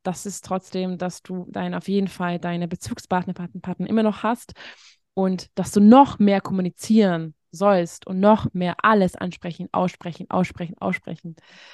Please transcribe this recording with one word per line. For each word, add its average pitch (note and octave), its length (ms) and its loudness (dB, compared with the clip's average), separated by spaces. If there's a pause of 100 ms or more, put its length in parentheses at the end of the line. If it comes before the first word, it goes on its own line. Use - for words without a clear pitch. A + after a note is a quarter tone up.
das F3+ 220 -6
ist G3 200 -12
trotzdem, F#3 520 -6
dass F3+ 240 -8
du F#3 280 -10
dein, F3+ 240 -6
auf F3 140 -8
jeden G3 200 0
Fall F3 320 -6
deine F3 280 -4
Bezugspartner, F3+ 680 -6
Partner, F3 280 -12
Partner F3+ 280 -8
immer A3 140 2
noch G#3+ 200 -2
hast A#3 300 -4 (600)
und F#3+ 420 -2
dass F#3 160 -4
du G#3 100 4
noch B3+ 380 8
mehr G3 220 4
kommunizieren F3+ 920 0 (160)
sollst F3+ 560 0
und F#3+ 120 -4
noch G#3 340 4
mehr F3+ 300 -2
alles G3+ 320 4
ansprechen, F3+ 560 -10
aussprechen, F3+ 580 -4
aussprechen, F3+ 500 -4
aussprechen. F3 560 -8 (380)